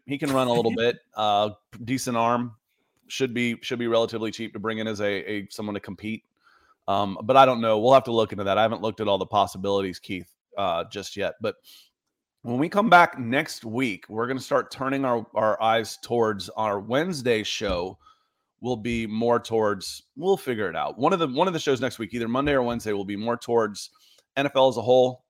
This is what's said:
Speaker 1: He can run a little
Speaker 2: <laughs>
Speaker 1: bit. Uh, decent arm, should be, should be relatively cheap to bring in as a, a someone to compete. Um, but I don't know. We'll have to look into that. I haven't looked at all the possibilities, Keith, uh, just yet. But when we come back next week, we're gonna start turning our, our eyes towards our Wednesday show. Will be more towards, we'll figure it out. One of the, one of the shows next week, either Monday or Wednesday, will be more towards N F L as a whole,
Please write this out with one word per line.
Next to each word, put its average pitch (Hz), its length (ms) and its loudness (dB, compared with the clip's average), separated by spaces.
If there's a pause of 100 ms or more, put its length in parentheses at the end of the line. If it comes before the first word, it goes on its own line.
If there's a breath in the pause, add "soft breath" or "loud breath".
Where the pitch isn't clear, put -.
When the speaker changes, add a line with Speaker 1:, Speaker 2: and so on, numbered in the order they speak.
Speaker 1:
He 139 140 -8
can 147 120 -2
run 131 180 2
a 120 40 2
little 117 220 2
Speaker 2:
<laughs> - 20 -6
Speaker 1:
bit. 117 220 0 (160)
Uh, 107 360 2 (340)
decent 123 340 -4
arm, 117 360 0 (540)
should 131 240 -2
be, 117 300 -2
should 123 160 -6
be 120 80 -4
relatively 113 440 0
cheap 113 220 -10
to 110 60 -12
bring 110 200 -4
in 110 80 -4
as 107 140 -6
a, 101 300 -2
a 101 200 -6
someone 104 240 -8
to 101 60 -6
compete. 107 440 -10 (640 soft breath)
Um, 98 360 -2
but 131 120 4
I 135 100 10
don't 123 140 2
know. 110 180 2
We'll 123 160 6
have 131 100 6
to 120 80 -6
look 110 200 2
into 101 120 -6
that. 98 140 2
I 107 40 6
haven't 110 200 0
looked 110 180 -4
at 107 80 -4
all 98 100 2
the 92 80 -4
possibilities, 98 720 0
Keith, 90 340 -12 (260)
uh, 87 320 -2
just - 260 -12
yet. 92 240 -4
But 104 160 -4 (840 loud breath)
when 120 160 -4
we 160 100 0
come 202 220 2
back 170 280 6
next 127 460 -2
week, 113 440 -2
we're 110 180 -4
gonna 127 140 -4
start 123 300 0
turning 135 340 -4
our, 120 200 0 (100)
our 110 280 2
eyes 110 400 0
towards 110 480 0
our 104 300 -2
Wednesday 123 640 0
show. 95 560 -4 (640 soft breath)
Will 120 160 -4
be 113 320 -4
more 117 320 2
towards, 104 640 -2 (100)
we'll 180 220 0
figure 110 320 -4
it 80 80 -6
out. 76 200 -4
One 143 160 2
of 190 60 2
the, 165 80 2
one 143 220 2
of 185 40 -4
the 160 60 -2
shows 135 220 0
next 127 180 -6
week, 113 160 -8
either 117 140 -4
Monday 135 240 0
or 131 100 2
Wednesday, 117 300 -2
will 101 120 -2
be 101 120 -6
more 113 200 -4
towards 113 540 0 (460 soft breath)
N 139 100 0
F - 80 -4
L 135 140 8
as 113 80 -2
a 113 60 -4
whole, 127 480 4